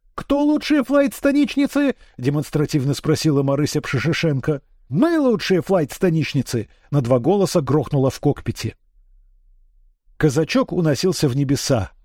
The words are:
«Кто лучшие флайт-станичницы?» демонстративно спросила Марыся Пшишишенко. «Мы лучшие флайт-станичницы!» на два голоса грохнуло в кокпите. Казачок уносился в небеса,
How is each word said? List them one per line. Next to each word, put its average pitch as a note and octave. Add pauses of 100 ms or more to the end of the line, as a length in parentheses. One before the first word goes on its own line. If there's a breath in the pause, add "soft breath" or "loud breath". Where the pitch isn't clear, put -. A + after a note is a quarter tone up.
(140)
«Кто -
лучшие D4
флайт-станичницы?» C#4 (220 soft breath)
демонстративно C#3+
спросила C#3+
Марыся C#3
Пшишишенко. C#3+ (260)
«Мы D#4
лучшие G#3
флайт-станичницы!» D#3 (200)
на C#3
два B2
голоса F3+
грохнуло C3+
в -
кокпите. - (1400)
Казачок D#3
уносился F3
в B2
небеса, C3+ (140)